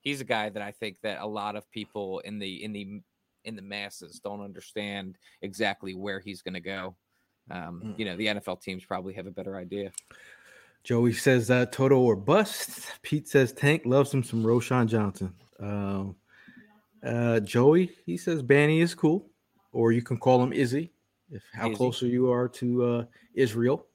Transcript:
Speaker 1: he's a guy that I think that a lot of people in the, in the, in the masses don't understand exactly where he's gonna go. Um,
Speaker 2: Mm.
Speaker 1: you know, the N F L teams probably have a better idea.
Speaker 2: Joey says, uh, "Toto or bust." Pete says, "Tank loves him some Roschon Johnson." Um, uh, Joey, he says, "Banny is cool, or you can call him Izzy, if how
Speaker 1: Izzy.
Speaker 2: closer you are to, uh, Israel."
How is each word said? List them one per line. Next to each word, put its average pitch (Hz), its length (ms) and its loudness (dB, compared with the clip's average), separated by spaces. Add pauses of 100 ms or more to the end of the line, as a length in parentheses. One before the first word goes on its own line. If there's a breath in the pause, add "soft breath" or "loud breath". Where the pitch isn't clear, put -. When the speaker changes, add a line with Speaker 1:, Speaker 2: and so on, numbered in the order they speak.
Speaker 1:
he's 139 200 -6
a 127 40 -8
guy 110 240 -2
that 104 140 -8
I 101 80 -10
think 101 320 -10
that 98 180 -6
a 101 60 -8
lot 104 300 -6
of 104 140 -14
people 98 500 -8
in 104 180 -12
the, 95 260 -10
in 107 80 -10
the, 101 300 -12 (420)
in 113 120 -12
the 95 60 -16
masses 101 580 -12
don't 101 200 -10
understand 101 800 -10 (240 soft breath)
exactly 98 520 -6
where 98 260 -8
he's 92 200 -14
gonna 92 200 -10
go. 92 340 -10 (560)
Um, 87 340 -12
Speaker 2:
Mm. 107 140 -10
Speaker 1:
you 110 80 -4
know, 90 100 -6
the 107 120 -2
N 104 100 -2
F 98 100 -10
L 90 80 -6
teams 92 300 -12
probably 95 280 -8
have 95 120 -12
a 98 40 -14
better 95 260 -10
idea. 95 360 -8 (920 soft breath)
Speaker 2:
Joey 120 280 4
says, 123 380 4
uh, 127 160 4
"Toto 135 320 4
or 123 180 6
bust." 156 680 0 (160)
Pete - 260 -4
says, 131 240 4
"Tank 151 320 2
loves 135 300 2
him 131 80 2
some 117 220 -2
Roschon 120 440 2
Johnson." 101 460 -2 (240)
Um, 98 560 -6 (880 soft breath)
uh, 117 360 2
Joey, 143 500 4 (160)
he 175 100 -4
says, 165 260 -2
"Banny 147 380 6
is 170 140 2
cool, 160 340 2 (440)
or 117 200 4
you 120 80 4
can 120 160 -4
call 127 260 6
him 131 100 0
Izzy, 139 400 -2 (380)
if 131 120 -14 (100)
how 117 160 -4
Speaker 1:
Izzy. 110 80 -4
Speaker 2:
closer 123 300 0
you 123 240 2
are 123 180 2
to, 123 360 0
uh, 120 200 0 (300 soft breath)
Israel." 120 600 2